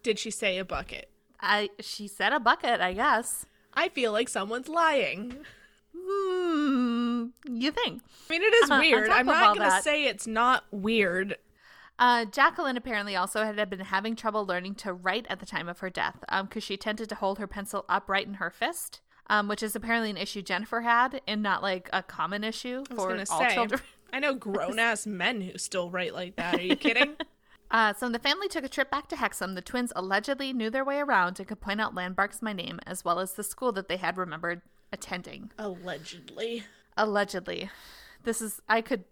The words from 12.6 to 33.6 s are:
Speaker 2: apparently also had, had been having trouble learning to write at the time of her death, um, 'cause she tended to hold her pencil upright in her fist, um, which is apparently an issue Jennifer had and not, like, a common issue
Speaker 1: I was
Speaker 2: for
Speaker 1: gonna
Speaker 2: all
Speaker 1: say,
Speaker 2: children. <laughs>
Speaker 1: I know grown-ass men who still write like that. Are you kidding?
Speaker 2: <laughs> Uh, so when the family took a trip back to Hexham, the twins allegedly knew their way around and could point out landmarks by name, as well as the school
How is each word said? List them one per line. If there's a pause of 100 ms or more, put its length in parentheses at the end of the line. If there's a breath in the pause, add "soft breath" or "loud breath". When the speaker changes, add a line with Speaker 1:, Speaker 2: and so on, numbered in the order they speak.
Speaker 2:
apparently
also
had,
had
been
having
trouble
learning
to
write
at
the
time
of
her
death,
um,
'cause
she
tended
to
hold
her
pencil
upright
in
her
fist, (280 soft breath)
um,
which
is
apparently
an
issue
Jennifer
had
and
not,
like,
a
common
issue
Speaker 1:
I
was
Speaker 2:
for
Speaker 1:
gonna
Speaker 2:
all
Speaker 1:
say,
Speaker 2:
children. (160)
<laughs>
Speaker 1:
I
know
grown-ass
men
who
still
write
like
that.
Are
you
kidding?
Speaker 2:
<laughs> (440 soft breath)
Uh,
so
when
the
family
took
a
trip
back
to
Hexham,
the
twins
allegedly
knew
their
way
around
and
could
point
out
landmarks
by
name,
as
well
as
the
school